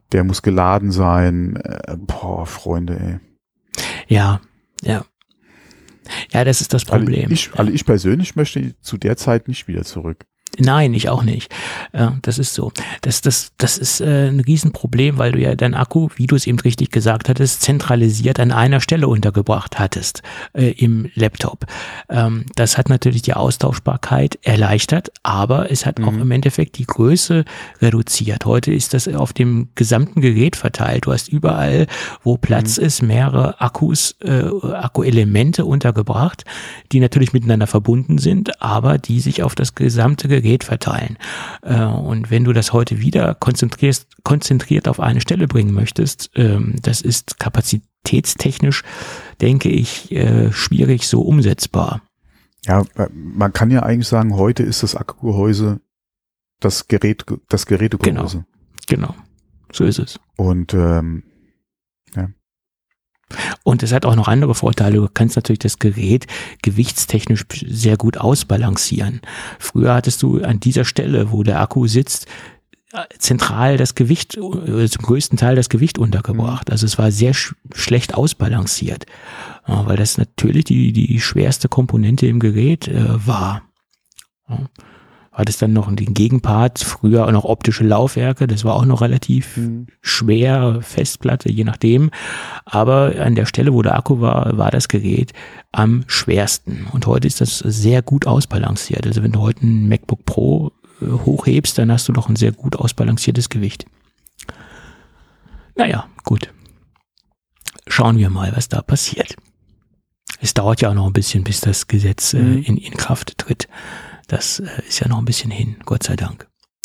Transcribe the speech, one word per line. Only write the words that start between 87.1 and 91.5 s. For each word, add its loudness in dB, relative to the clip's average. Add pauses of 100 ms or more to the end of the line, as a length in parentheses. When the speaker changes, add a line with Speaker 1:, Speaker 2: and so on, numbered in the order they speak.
Speaker 2:
auch 2
noch 2
optische 0
Laufwerke, 2
das -2
war 2
auch 2
noch 4
relativ 0
Speaker 1:
Mhm. -6 (160)
Speaker 2:
schwer, 2
Festplatte, -2